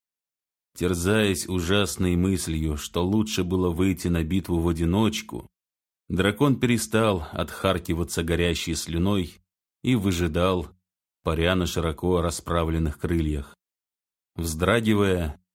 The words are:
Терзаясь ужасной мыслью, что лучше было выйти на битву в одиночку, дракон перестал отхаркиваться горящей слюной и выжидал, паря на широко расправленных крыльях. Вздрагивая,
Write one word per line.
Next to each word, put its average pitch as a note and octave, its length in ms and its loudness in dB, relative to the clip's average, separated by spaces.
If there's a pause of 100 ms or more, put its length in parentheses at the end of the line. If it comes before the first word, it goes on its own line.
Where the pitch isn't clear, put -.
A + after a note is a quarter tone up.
(760)
Терзаясь F#2 720 0
ужасной F2+ 680 0
мыслью, D#2+ 600 0
что E2+ 260 -4
лучше G#2 400 0
было F2+ 280 0
выйти F2 380 0
на E2+ 140 2
битву F2 360 -2
в E2+ 100 0
одиночку, E2+ 800 -2 (600)
дракон G#2 500 2
перестал A2 720 2
отхаркиваться F2 920 -2
горящей E2 520 0
слюной F2 640 -2 (400)
и B2+ 140 2
выжидал, F2 760 0 (540)
паря E2 320 2
на F2 100 2
широко E2 560 0
расправленных E2 800 -2
крыльях. D#2 560 -2 (800)
Вздрагивая, F2+ 1040 0 (140)